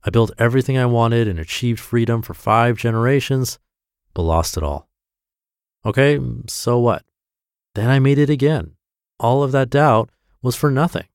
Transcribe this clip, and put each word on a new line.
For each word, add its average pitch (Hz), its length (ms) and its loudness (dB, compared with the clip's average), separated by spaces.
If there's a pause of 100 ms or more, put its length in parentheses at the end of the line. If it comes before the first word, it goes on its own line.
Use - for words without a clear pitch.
I 104 60 -2
built 113 280 2
everything 127 380 0
I 127 100 0
wanted 117 400 2
and 87 120 -4
achieved 117 420 -6
freedom 117 420 -2
for - 120 -12
five 117 420 0
generations, 123 800 0 (560)
but 90 80 -4
lost 82 340 0
it 82 60 -4
all. 71 260 -6 (960)
Okay, 139 360 2 (260)
so - 320 -2
what? 120 260 0 (680)
Then 113 160 0
I 135 80 4
made 139 200 4
it 147 120 2
again. 135 420 0 (460)
All 127 240 2
of 131 100 0
that 131 180 0
doubt 131 400 2 (320)
was 123 140 -2
for 147 140 0
nothing. 139 440 -2